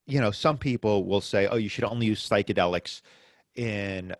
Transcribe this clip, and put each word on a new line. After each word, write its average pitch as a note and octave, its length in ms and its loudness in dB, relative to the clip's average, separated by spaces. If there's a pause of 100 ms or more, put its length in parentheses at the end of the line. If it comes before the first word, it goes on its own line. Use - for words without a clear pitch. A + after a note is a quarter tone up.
you C#3 140 0
know, G#2+ 80 4
some D3 300 0
people G#2+ 460 2
will F#2+ 160 2
say, G2+ 260 2
"Oh, A#2+ 80 0
you A2 120 0
should A2+ 160 -4
only A#2 220 -2
use G#2+ 240 0
psychedelics F2+ 720 0 (540)
in, G2 640 -6